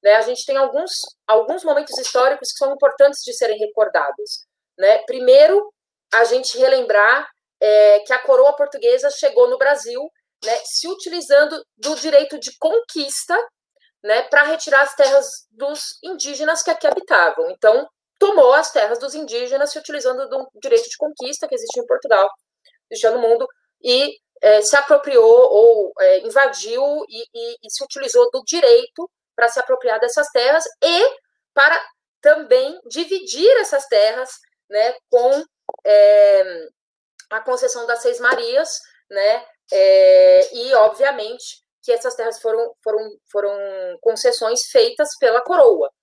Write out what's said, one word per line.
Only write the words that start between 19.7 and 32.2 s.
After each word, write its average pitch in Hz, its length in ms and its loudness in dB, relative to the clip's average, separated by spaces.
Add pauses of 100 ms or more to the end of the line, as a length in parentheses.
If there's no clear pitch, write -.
se 311 80 -12
utilizando 269 500 -8
do 262 180 -10 (140)
direito 262 260 0
de - 100 -18
conquista 294 500 -10
que 269 80 -8
existe 233 240 -10
em 240 80 -10
Portugal, 208 420 0 (600)
existia 226 180 -2
no 240 100 -4
mundo, 233 280 0 (340)
e, 262 340 -2 (260)
é, 214 200 4
se 247 140 0
apropriou 277 500 2
ou, 226 760 4
é, 185 200 4
invadiu 247 640 -4 (260)
e, 226 140 -18 (100)
e, 233 300 -14
e 440 80 -18
se - 120 -10
utilizou 480 460 0
do 508 160 -8
direito 466 640 2 (260)
pra 233 120 0
se 233 120 -4
apropriar 247 400 -4
dessas 240 300 -4
terras 277 360 0 (180)
e 359 340 0 (360)
para 302 300 2 (380)